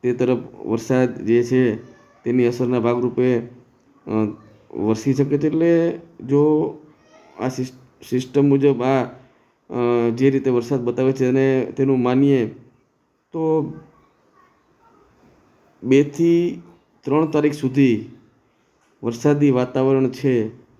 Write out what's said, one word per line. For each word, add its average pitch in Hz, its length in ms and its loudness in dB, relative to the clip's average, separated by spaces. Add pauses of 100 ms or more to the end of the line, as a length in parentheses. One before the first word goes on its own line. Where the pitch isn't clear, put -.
તે 123 100 0
તરફ 123 260 0 (280)
વરસાદ 123 580 -2
જે 117 180 2
છે, 120 340 2 (480)
તેની 123 200 2
અસરના 120 360 0
ભાગરૂપે, 120 580 0
અ, - 720 -16 (640)
વરસી 110 400 -2
શકે 139 240 0
છે. 147 80 -2
એટલે 165 520 0 (300)
જો 151 460 2 (680)
આ 120 80 -4
સિસ-, - 600 -12
સિસ્ટમ 127 400 0
મુજબ 139 340 2
આ, 131 220 0 (680)
અ, 120 460 0
જે 135 140 4
રીતે 135 200 0
વરસાદ 123 300 0
બતાવે 123 320 0
છે 135 140 0
અને 131 500 0
તેનું 135 260 0
માનીએ 131 440 2 (880)
તો 160 400 -2 (2000)
બે 131 200 4
થી 170 600 0 (380)
ત્રણ 151 260 0
તારીખ 151 260 0
સુધી 131 520 0 (1000)
વરસાદી 143 480 0
વાતાવરણ 131 580 0
છે 123 400 -2 (300)